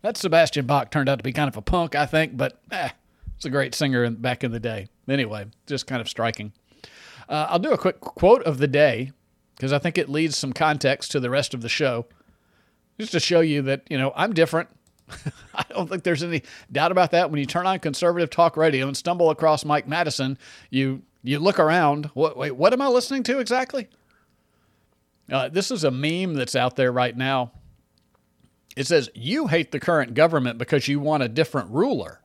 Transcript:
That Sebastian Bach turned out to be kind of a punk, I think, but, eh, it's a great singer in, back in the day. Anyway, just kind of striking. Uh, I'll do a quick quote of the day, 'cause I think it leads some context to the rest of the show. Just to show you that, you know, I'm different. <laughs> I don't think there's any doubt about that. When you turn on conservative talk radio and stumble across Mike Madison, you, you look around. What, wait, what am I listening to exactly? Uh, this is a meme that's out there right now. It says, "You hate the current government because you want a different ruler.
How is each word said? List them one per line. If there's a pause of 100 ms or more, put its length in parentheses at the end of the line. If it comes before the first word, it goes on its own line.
That
Sebastian
Bach
turned
out
to
be
kind
of
a
punk,
I
think,
but, (100)
eh, (440)
it's
a
great
singer
in,
back
in
the
day. (220)
Anyway, (200)
just
kind
of
striking. (760)
Uh,
I'll
do
a
quick
quote
of
the
day, (480)
'cause
I
think
it
leads
some
context
to
the
rest
of
the
show. (920)
Just
to
show
you
that,
you
know,
I'm
different. (400)
<laughs>
I
don't
think
there's
any (260)
doubt
about
that.
When
you
turn
on
conservative
talk
radio
and
stumble
across
Mike
Madison, (320)
you, (220)
you
look
around.
What,
wait,
what
am
I
listening
to
exactly? (1400)
Uh,
this
is
a
meme
that's
out
there
right
now. (1200)
It
says,
"You
hate
the
current
government
because
you
want
a
different
ruler.